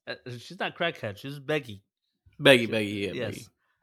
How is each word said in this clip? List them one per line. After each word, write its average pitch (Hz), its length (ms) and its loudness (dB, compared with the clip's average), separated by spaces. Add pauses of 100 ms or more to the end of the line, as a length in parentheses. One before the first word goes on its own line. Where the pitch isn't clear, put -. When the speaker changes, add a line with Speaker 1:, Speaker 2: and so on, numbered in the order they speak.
Speaker 1:
Uh, 123 100 -10 (220)
she's 175 220 -16
not 185 180 -6
crackhead. 165 380 -4
She's 139 240 -12
Beggy. 131 400 -4 (580)
Speaker 2:
Beggy, 135 280 8
Speaker 1:
She, - 20 -4
Speaker 2:
Beggy, 104 380 -2
yeah, 92 80 -4
Speaker 1:
yes. 110 240 -6
Speaker 2:
Beggy. 104 100 -16 (360)